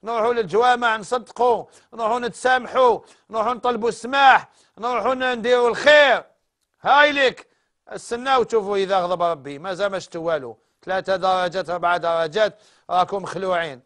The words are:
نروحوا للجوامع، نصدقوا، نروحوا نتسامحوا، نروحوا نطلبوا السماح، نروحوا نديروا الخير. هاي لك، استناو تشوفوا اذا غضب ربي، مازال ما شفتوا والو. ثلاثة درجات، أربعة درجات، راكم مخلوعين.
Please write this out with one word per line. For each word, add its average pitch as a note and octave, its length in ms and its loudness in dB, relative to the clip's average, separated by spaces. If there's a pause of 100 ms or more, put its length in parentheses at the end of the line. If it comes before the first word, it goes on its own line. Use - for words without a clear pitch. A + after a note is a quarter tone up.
نروحوا A3+ 300 0
للجوامع، A#3 640 2
نصدقوا، A#3 680 -2 (280)
نروحوا A3+ 260 -2
نتسامحوا، A#3+ 800 2 (300)
نروحوا A3 240 -2
نطلبوا A#3+ 360 -2
السماح، B3+ 580 4 (300)
نروحوا A#3 360 -4
نديروا B3 560 0
الخير. C4+ 540 4 (580)
هاي C#4+ 300 4
لك، C#4 360 -2 (400)
استناو A#3+ 560 -2
تشوفوا G#3 340 -2
اذا F#3+ 220 0
غضب F3 240 -2
ربي، C#3+ 360 -4
مازال F#3+ 320 -6
ما F#3+ 80 -6
شفتوا E3 280 -10
والو. C3+ 300 -4 (280)
ثلاثة F#3+ 300 -2
درجات، F#3 540 -2
أربعة F3 280 0
درجات، E3 640 -2 (300)
راكم F3+ 340 -2
مخلوعين. E3+ 640 -6